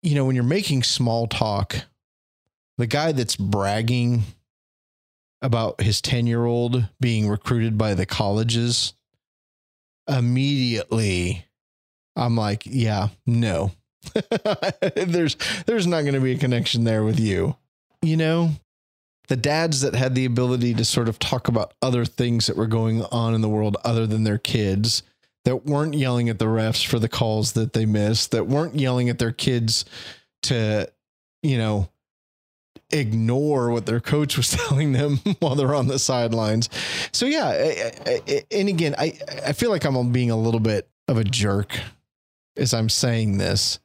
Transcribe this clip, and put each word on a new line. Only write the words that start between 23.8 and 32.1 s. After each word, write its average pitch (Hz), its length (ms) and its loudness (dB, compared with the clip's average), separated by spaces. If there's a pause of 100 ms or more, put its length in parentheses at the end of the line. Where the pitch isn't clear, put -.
other 117 240 0
than 110 160 0
their 107 140 2
kids 104 680 0 (460)
that 127 160 -2
weren't 147 300 0
yelling 123 340 2
at 110 80 -2
the 110 80 0
refs 110 400 0
for 120 140 0
the 110 100 0
calls 110 440 0
that 110 200 0
they 110 140 2
missed, 107 440 0
that 110 140 0
weren't 143 300 -2
yelling 127 340 0
at 117 80 -2
their 113 140 0
kids 117 520 0 (600)
to, 107 440 0 (540)
you 139 160 0
know, 107 320 0 (1040)